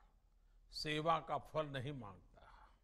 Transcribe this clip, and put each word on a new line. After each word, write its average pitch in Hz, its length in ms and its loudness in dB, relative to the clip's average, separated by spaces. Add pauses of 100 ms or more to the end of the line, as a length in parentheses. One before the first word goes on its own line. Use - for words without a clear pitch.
(720)
सेवा 156 500 4
का 151 180 0
फल 151 280 0
नहीं 139 260 -4
मांगता - 800 -12 (120)